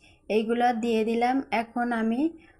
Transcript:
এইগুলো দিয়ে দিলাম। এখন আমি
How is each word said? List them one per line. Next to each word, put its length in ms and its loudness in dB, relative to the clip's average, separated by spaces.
এইগুলো 440 2
দিয়ে 300 0
দিলাম। 320 0
এখন 400 -2
আমি 280 0